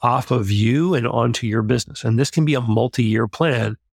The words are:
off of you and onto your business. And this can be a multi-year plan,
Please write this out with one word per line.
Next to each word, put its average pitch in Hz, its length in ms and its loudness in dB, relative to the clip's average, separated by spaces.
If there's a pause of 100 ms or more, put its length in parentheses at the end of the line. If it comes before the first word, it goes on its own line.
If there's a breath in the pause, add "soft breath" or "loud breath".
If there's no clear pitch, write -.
off 123 280 0
of 110 220 0
you 123 420 2
and 117 140 0
onto 117 400 0
your 110 140 0
business. 113 420 -2
And 113 160 2
this 143 100 0
can 160 140 0
be 151 100 2
a 127 80 0
multi-year 113 680 0
plan, 113 500 -2 (180)